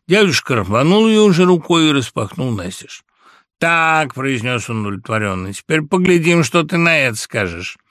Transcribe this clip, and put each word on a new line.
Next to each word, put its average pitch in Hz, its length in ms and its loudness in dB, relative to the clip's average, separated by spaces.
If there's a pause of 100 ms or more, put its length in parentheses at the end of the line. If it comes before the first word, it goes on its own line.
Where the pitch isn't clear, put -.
дядюшка 170 500 0
рванул 139 520 2
её 214 160 4
уже 180 220 4
рукой 170 420 2
и 151 40 2
распахнул 127 580 -4
настежь. - 540 -10 (520)
«Так», 160 560 0
произнёс 127 560 -4
он 113 120 -4
удовлетворённо, 101 760 -4
«теперь - 260 -4
поглядим, 170 640 2
что 170 180 0
ты 175 140 -4
на 170 220 2
это 127 180 -2
скажешь». 92 600 -6 (120)